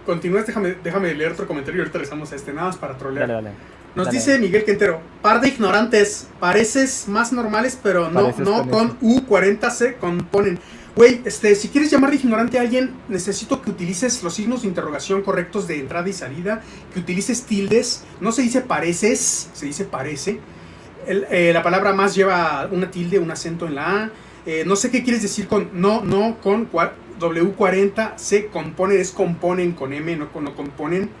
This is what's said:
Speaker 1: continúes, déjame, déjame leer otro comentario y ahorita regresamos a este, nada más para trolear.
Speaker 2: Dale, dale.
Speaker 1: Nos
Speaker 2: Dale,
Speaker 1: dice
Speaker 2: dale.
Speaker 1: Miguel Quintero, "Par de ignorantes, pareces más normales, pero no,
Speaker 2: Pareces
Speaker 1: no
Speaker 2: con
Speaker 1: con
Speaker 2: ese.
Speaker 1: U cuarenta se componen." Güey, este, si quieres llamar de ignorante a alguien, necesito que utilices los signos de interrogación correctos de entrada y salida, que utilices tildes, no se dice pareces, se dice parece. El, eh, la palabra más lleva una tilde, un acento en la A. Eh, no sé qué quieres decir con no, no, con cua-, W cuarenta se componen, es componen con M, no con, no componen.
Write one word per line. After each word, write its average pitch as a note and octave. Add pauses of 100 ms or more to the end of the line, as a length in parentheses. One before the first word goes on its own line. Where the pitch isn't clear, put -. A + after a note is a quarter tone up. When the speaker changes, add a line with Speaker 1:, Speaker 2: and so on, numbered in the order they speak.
Speaker 1:
continúes, F#3
déjame, G3
déjame E3+
leer D#3+
otro F#3+
comentario D3
y -
ahorita D3+
regresamos D3+
a C#3+
este, C3+
nada E3+
más F3+
para C3+
trolear. C3+
Speaker 2:
Dale, A#2+
dale. G#2+ (440)
Speaker 1:
Nos F#3
Speaker 2:
Dale, -
Speaker 1:
dice B3
Speaker 2:
dale. C4
Speaker 1:
Miguel G#3
Quintero, G3+ (220)
"Par A3
de C4+
ignorantes, G#3 (100)
pareces A3
más A3
normales, A#3
pero F3
no, F3+
Speaker 2:
Pareces -
Speaker 1:
no G3
Speaker 2:
con A#3+
Speaker 1:
con A3+
Speaker 2:
ese. -
Speaker 1:
U B3
cuarenta G#3
se B3
componen." F3+ (360)
Güey, A#3
este, G#3
si G3+
quieres D4
llamar C#4
de D4
ignorante A#3+
a A#3+
alguien, B3+ (180)
necesito G#3
que A3
utilices F#3
los E3+
signos A#3
de G#3
interrogación E3+
correctos F3+
de D3+
entrada E3+
y G3
salida, F3 (300)
que F#3
utilices F3+
tildes, G#3 (160)
no G#3
se C4
dice B3
pareces, F3
se -
dice D3
parece. D3+ (680)
El, F#3+
eh, E3+
la E3
palabra F#3+
más G3
lleva F3
una F#3
tilde, F3
un E3
acento E3+
en D3+
la F#3
A. A3 (360)
Eh, D#3+
no G3
sé A#3
qué B3
quieres A#3
decir G3
con G3
no, G3+
no, G3+
con G#3
cua-, E3 (260)
W E3+
cuarenta G3+
se G#3+
componen, F3+
es F3+
componen F3
con C3+
M, D#3
no D3
con, D3+
no C#3
componen. D#3 (100)